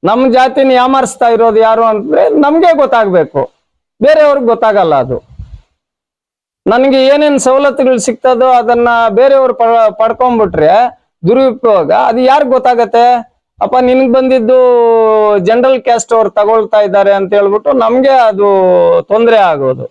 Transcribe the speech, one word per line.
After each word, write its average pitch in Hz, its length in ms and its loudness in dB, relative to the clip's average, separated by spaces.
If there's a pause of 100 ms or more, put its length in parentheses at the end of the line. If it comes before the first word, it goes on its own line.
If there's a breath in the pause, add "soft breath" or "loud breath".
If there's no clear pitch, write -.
ನಮ್ 233 280 0
ಜಾತಿನ 262 400 0
ಯಾಮಾರಿಸ್ತಾ 247 560 -2
ಇರೋದು 226 320 0
ಯಾರು 220 240 0
ಅಂದ್ರೆ 226 440 -2
ನಮ್ಗೆ 320 480 2
ಗೊತ್ತಾಗ್ಬೇಕು, 196 720 -2 (520)
ಬೇರೆಯವ್ರಿಗೆ 285 440 2
ಗೊತ್ತಾಗಲ್ಲ 214 480 0
ಅದು. 131 280 -4 (1400)
ನನ್ಗೆ 262 400 2
ಏನೇನ್ 285 320 0
ಸವಲತ್ತುಗಳು 262 600 0
ಸಿಗ್ತದೋ 247 480 -2
ಅದನ್ನ 240 420 0 (200)
ಬೇರೆಯವ್ರು 262 460 0
ಪ-, 233 360 0
ಪಡ್ಕೊಂಡ್ಬಿಟ್ರೆ 220 1080 -2 (300)
ದುರುಪಯೋಗ, 226 640 0
ಅದು 226 260 0
ಯಾರಿಗ್ 269 320 0
ಗೊತ್ತಾಗತ್ತೆ? 240 840 0 (280)
ಅಪ್ಪ 202 180 -2
ನಿನ್ಗ್ 254 320 0
ಬಂದಿದ್ದು 254 460 0 (800)
ಜನರಲ್ 240 440 -2
ಕ್ಯಾಸ್ಟ್ 233 300 -2
ಅವ್ರು 220 180 0
ತಗೊಳ್ತಾ 214 500 -2
ಇದ್ದಾರೆ 196 320 0
ಅಂತ 196 220 -2
ಹೇಳ್ಬಿಟ್ಟು 202 380 0
ನಮ್ಗೆ 254 360 0
ಅದು 220 380 2 (560)
ತೊಂದ್ರೆ 226 340 0
ಆಗೋದು. 139 540 -2